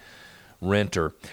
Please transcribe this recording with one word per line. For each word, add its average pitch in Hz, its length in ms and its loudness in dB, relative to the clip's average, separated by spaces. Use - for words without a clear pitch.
renter. 92 520 0